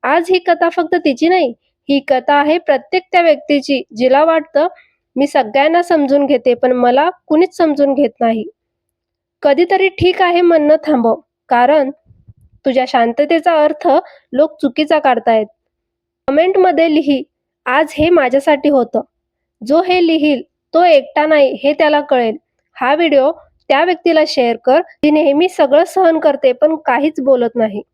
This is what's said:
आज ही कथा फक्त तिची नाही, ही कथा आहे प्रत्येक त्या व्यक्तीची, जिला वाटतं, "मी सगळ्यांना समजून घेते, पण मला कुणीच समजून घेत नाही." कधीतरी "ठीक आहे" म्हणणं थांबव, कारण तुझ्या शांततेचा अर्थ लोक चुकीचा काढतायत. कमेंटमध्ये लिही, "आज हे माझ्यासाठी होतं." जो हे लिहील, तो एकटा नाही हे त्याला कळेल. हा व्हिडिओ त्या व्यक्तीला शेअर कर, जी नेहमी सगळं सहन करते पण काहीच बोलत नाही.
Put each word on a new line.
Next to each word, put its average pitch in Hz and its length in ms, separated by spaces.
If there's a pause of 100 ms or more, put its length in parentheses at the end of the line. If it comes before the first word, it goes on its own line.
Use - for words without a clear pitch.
आज 330 280
ही 370 80
कथा 349 300
फक्त 330 260
तिची 311 340
नाही, 339 240 (360)
ही 277 100 (100)
कथा 262 260
आहे 302 240
प्रत्येक 320 440 (100)
त्या 349 100
व्यक्तीची, 285 600 (140)
जिला 254 280
वाटतं, 320 420 (500)
"मी 277 100
सगळ्यांना 285 560
समजून 285 440
घेते, 247 280
पण 247 180
मला 247 360 (180)
कुणीच 339 300
समजून 285 380
घेत 262 160 (100)
नाही." 226 240 (1000)
कधीतरी 359 480
"ठीक 370 320
आहे" 349 180
म्हणणं 311 360 (100)
थांबव, 240 280 (340)
कारण 262 420 (760)
तुझ्या 254 240
शांततेचा 294 680 (100)
अर्थ 302 240 (440)
लोक 294 300
चुकीचा 302 360
काढतायत. 233 480 (840)
कमेंटमध्ये 339 680
लिही, 277 280 (440)
"आज 294 320
हे 311 120
माझ्यासाठी 285 580
होतं." 247 320 (640)
जो 285 200
हे 359 240
लिहील, 302 360 (320)
तो 330 100
एकटा 302 420
नाही 294 260 (100)
हे 285 100
त्याला 294 280
कळेल. 247 360 (400)
हा 262 180
व्हिडिओ 294 360 (400)
त्या 285 140
व्यक्तीला 349 440
शेअर 233 280
कर, 269 240 (240)
जी 302 60
नेहमी 302 380
सगळं 302 360
सहन 339 340
करते 277 340
पण 311 240
काहीच 294 440
बोलत 247 360
नाही. 214 260 (100)